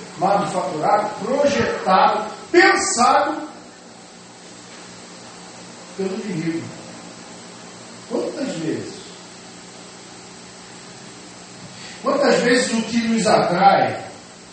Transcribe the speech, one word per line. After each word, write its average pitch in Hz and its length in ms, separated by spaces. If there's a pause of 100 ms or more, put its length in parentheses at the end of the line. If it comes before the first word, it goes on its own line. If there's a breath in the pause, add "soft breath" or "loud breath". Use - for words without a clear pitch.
(180)
manufaturado, 175 920 (140)
projetado, 240 1080 (200)
pensado 302 960 (2500)
pelo 190 180
inimigo. 165 500 (1400)
Quantas 262 460
vezes? 151 380 (3000 loud breath)
Quantas 269 400
vezes 233 320
o 226 100
que 233 240
nos 226 200
atrai - 760 (500)